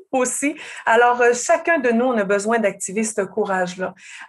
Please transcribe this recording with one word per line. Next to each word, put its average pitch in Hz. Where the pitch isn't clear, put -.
<laughs> -
aussi. 269
Alors, 240
euh, 240
chacun 330
de 247
nous, 233
on 247
a 202
besoin 202
d'activer 196
ce 214
courage-là. 185